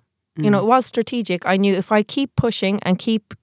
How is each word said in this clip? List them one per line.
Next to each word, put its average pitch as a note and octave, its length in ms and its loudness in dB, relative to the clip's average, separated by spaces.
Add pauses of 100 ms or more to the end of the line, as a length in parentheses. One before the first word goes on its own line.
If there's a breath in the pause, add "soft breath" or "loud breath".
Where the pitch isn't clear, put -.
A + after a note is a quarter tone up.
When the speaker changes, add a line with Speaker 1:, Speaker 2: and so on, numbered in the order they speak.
(360)
Speaker 1:
You D#3 140 2
know, G3+ 80 4
Speaker 2:
Mm. F3+ 60 -2
Speaker 1:
it - 20 -2
was B3+ 200 4
strategic. A3 600 -4
I F#3+ 100 2
knew G3 200 2
if F#3+ 160 -4
I G#3+ 100 4
keep C#4 340 -6
pushing G3+ 460 0
and F#3 160 0
keep A3+ 240 -2 (200)